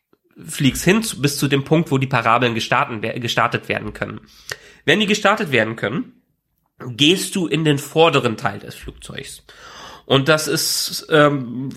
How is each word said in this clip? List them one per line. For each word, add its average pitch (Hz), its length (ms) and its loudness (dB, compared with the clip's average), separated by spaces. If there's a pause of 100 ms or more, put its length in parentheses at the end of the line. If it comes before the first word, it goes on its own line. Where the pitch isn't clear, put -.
(480)
fliegst - 380 0
hin 214 180 4
zu, - 180 -8
bis 139 160 0
zu 139 120 -2
dem 135 160 0
Punkt, 160 260 0
wo 135 60 2
die 135 100 -2
Parabeln 117 480 2
gestarten 123 460 -2
wer-, 110 180 -6
gestartet 117 480 0
werden 104 240 -4
können. 104 300 -8 (640)
Wenn 170 160 4
die 214 60 0
gestartet 208 440 2
werden 113 240 2
können, - 460 -6 (680)
gehst 147 480 0
du 185 120 0
in 156 180 0
den 147 140 4
vorderen 139 580 2
Teil 104 220 -4
des - 160 -16
Flugzeugs. - 680 -16 (600)
Und 131 220 4
das 156 220 2
ist, - 640 -4
ähm, 139 640 2